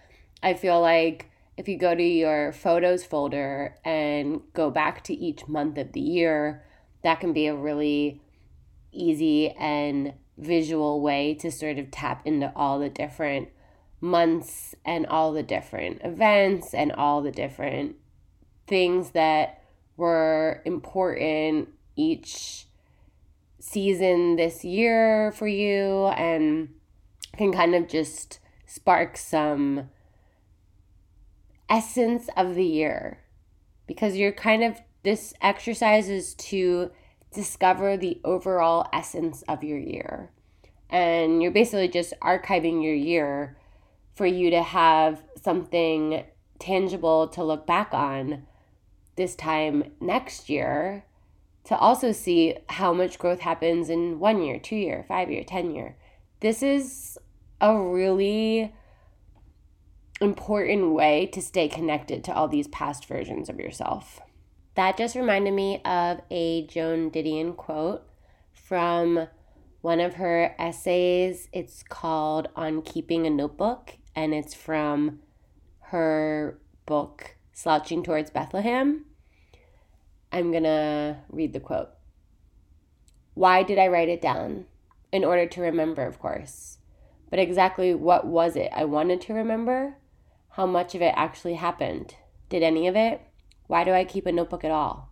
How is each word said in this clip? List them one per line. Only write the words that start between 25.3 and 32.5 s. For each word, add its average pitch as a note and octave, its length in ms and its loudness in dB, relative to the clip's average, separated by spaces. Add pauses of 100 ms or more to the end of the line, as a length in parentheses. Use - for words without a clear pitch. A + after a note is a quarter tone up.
for G#3+ 140 -6
you, G3 600 0
and D#3+ 640 0 (680)
can G3 160 2
kind F3 220 4
of E3+ 120 2
just - 520 -6 (260)
spark - 500 0
some C#3+ 720 -2 (1800)
essence A#3 680 0
of F3+ 200 0